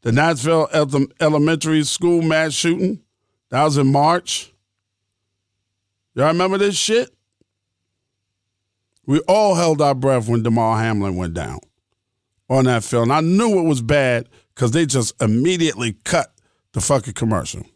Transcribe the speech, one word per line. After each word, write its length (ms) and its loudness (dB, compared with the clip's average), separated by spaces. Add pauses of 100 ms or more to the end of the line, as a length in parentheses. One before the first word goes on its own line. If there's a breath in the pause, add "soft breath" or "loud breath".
The 120 -2
Nashville 580 0
Ele-, 360 0 (120)
Elementary 640 0
School 380 0
mass 320 0
shooting, 480 -2 (480)
that 160 2
was 120 2
in 140 4
March. 600 0 (1600)
Y'all 120 0
remember 300 0
this 200 0
shit? 320 0 (2000)
We 160 0
all 340 2
held 260 0
our 120 4
breath 360 0
when 140 0
Damar 360 0
Hamlin 380 -2
went 160 -6
down 260 -8 (920)
on 160 2
that 200 0
field. 180 0
And 100 2
I 60 2
knew 400 2
it 80 0
was 140 0
bad 480 0 (260 soft breath)
'cause 160 -2
they 140 2
just 360 -4
immediately 840 0
cut 280 -2 (380)
the 80 -6
fucking 340 -2
commercial. 520 -4 (100)